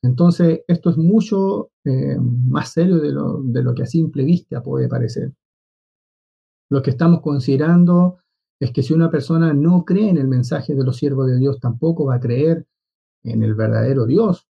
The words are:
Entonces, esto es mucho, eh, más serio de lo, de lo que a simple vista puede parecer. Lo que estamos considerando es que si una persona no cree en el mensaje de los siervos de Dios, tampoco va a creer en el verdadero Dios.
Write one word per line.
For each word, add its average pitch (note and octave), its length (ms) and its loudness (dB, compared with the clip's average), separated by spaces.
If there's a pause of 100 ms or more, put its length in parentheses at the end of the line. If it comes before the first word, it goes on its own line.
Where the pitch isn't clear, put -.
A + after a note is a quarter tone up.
Entonces, E3 640 2
esto E3+ 240 0
es B2+ 60 0
mucho, G3 720 0 (120)
eh, C3+ 360 -2
más B2 520 -2
serio F3 280 2
de D3 120 -2
lo, C#3 300 -4
de B2+ 220 -2
lo B2 100 0
que B2 100 -4
a - 40 -4
simple D3+ 360 -2
vista C#3 400 -2
puede C3 240 -4
parecer. B2 460 -4 (1400)
Lo C3+ 120 0
que C3+ 100 -2
estamos E3 300 2
considerando F3 1000 2 (400)
es B2+ 120 -4
que C3+ 120 -2
si D#3+ 100 -2
una E3 160 2
persona E3 440 0
no E3 320 2
cree G3+ 240 0
en F3 80 2
el C3+ 100 0
mensaje C3+ 480 -2
de C3+ 80 0
los B2+ 140 -2
siervos C3+ 300 -2
de B2+ 100 0
Dios, C3+ 220 0
tampoco D#3+ 460 -2
va B2+ 100 0
a A#2+ 40 -2
creer C#3+ 480 0 (560)
en A2+ 200 -4
el G#2+ 120 0
verdadero A2 500 0
Dios. F3+ 420 0 (100)